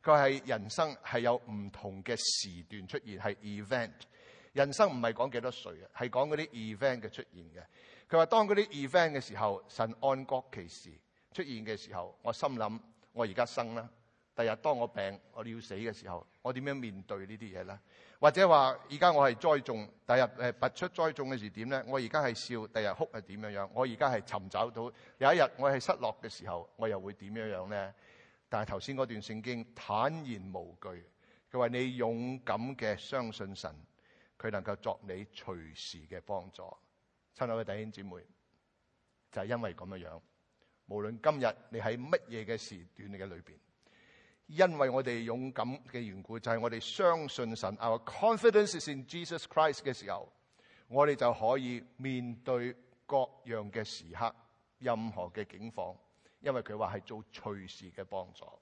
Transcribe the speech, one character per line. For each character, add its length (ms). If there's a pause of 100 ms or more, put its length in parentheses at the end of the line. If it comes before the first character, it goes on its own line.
佢 80
係 360
人 220
生 340
係 160
有 160 (140)
唔 220
同 320
嘅 140
時 460
段 240
出 180
現， 140
係 160
event。 580 (600)
人 200
生 160
唔 100
係 140
講 180
幾 100
多 100
歲 320
啊， 20 (100)
係 140
講 200
嗰 60
啲 140
event 520
嘅 80
出 120 (120)
現 100 (100)
嘅。 100 (460)
佢 80
話 80
當 220
嗰 80
啲 120
event 440
嘅 100
時 140
候， 320
神 340
按 240
各 180 (100)
其 140
時 240 (420)
出 100
現 220
嘅 100
時 180
候， 300
我 80
心 180
諗， 300 (320)
「我 140
而 80
家 120
生 300
啦， 120 (460)
第 100
日 180
當 160
我 100
病， 320 (140)
我 100
要 160
死 160
嘅 160
時 180
候， 160 (160)
我 120
點 100
樣 100
面 300
對 140
呢 200
啲 220
嘢 60
呢？」 140 (400)
或 120
者 160
話 280 (140)
而 80
家 140
我 180
係 60
栽 260
種， 280 (180)
第 60
日， 240
呃， 160
拔 160
出 180
栽 240
種 180
嘅 80
時 120
點 200
呢？ 160
我 140
而 80
家 160
係 100
笑， 340
第 120
日 140
哭 200
係 80
點 200
樣 180
樣？ 140
我 100
而 120
家 140
係 120
尋 280
找 220
到， 120 (360)
有 140
一 40
日 40 (160)
我 120
係 100
失 200
落 220
嘅 80
時 200
候， 180 (100)
我 100
又 120
會 140
點 200
樣 220
樣 120
呢？ 260 (560)
但 140
係 60
頭 100
先 160
嗰 100
段 160
聖 200
經 340
坦 360
然 420
無 260
懼， 240 (480)
佢 80
話 80
你 300
勇 420
敢 180 (200)
嘅 200
相 340
信 220
神， 160 (720)
佢 100
能 140
夠 140
作 260
你 220
隨 500
時 320
嘅 140
幫 300
助。 120 (720)
親 160
愛 120
嘅 20
弟 180
兄 80
姊 100
妹， 240 (1080)
就 120
係 20
因 160
為 140
咁 140
樣 180
樣， 140 (640)
無 140
論 200
今 180
日 160 (140)
你 100
喺 160
乜 240 (100)
嘢 160
嘅 120
時 260 (120)
段 160
嘅 160
裏 160
邊， 140 (880)
因 320
為 100
我 140
哋 180
勇 300
敢 160 (240)
嘅 80
緣 240
故， 160
就 120
係 80
我 120
哋 80
相 500
信 260
神。 220
Our 260
confidence 760
is 100
in 160
Jesus 380
Christ 400
嘅 100
時 160
候， 220 (560)
我 200
哋 80
就 180
可 260
以 240 (140)
面 400
對 360 (320)
各 120 (280)
樣 240
嘅 140
時 220 (100)
刻， 180 (460)
任 320
何 180
嘅 160
境 260
況， 240 (440)
因 120
為 120
佢 120
話 200
係 80
做 280
隨 360
時 240
嘅 120
幫 300
助。 120 (160)